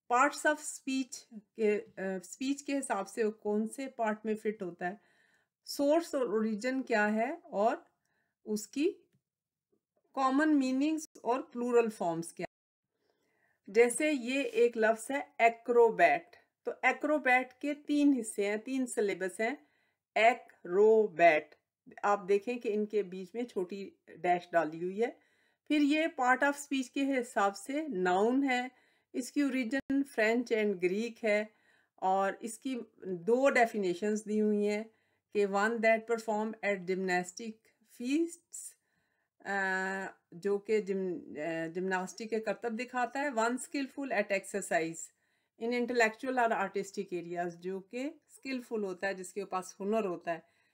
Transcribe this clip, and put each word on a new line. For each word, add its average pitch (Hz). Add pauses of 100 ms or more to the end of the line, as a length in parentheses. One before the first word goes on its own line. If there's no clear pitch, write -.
(120)
parts 285
of 302
speech - (180)
के, 208
अ, 190
स्पीच 269
के 285
हिसाब 214
से 233
वो 214
कौन 214
से 269
पार्ट 214
में 214
फिट 214
होता 180
है, 196 (640)
सोर्स 311
और 240
ओरिजिन 226
क्या 214
है 226
और 262 (600)
उसकी 277 (1160)
कॉमन 269
मीनिंग्स 285 (160)
और 254
प्लूरल 240
फॉर्म्स 170
क्या 175
हैं। - (880)
जैसे 240
ये 262
एक 240
लफ्ज़ 220
है 285
एक्रोबैट, 226 (280)
तो -
एक्रोबैट 262
के 294
तीन 285
हिस्से 226
हैं, 208
तीन 262
सिलेबस 190
हैं। 240 (500)
एक्रोबैट, 202 (500)
आप 202
देखें 202
कि 240
इनके 208
बीच 185
में 233
छोटी 196 (260)
डैश 175
डाली 165
हुई 185
है। 262 (500)
फिर 294
ये 311 (120)
part 254
of 285
speech 262
के 277
हिसाब 233
से 294
नाउन 202
है, 254 (440)
इसकी 277
origin 262
French 240
and 214 (100)
Greek 214
है 214 (480)
और 196
इसकी 247 (300)
दो 220
डेफिनेशंस 214
दी 214
हुई 208
हैं 208 (460)
कि 202
one 202
that 226 (100)
perform 220 (100)
at 190
gymnastic 185 (480)
feats, 302 (680)
अ, 190 (180)
जो 196
कि 214
जिम-, 185
अ, 165
जिम्नास्टिक 185
के 220
करतब 220
दिखाता 247
है, 285
one 233
skillful 269
at 208
exercise 185 (640)
in 226
intellectual 240
or 220
artistic 196
areas, 175
जो 175
कि 269
स्किलफुल 247
होता 185
है, 196
जिसके 185
पास 185
हुनर 208
होता 170
है 165 (220)